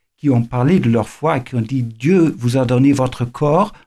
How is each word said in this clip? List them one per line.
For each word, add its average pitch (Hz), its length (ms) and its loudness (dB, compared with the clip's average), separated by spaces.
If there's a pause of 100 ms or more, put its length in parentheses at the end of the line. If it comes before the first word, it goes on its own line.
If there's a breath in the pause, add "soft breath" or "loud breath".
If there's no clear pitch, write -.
(180)
qui 147 120 -4
ont 120 120 2
parlé 131 380 0
de 123 100 0
leur 113 180 0
foi 156 300 -4
et 123 60 -6
qui - 120 -12
ont 117 60 -2
dit, « 123 220 -4
Dieu 139 540 0
vous 120 200 -2
a 127 80 2
donné 131 280 4
votre 127 320 -4
corps, 151 480 -2 (140 soft breath)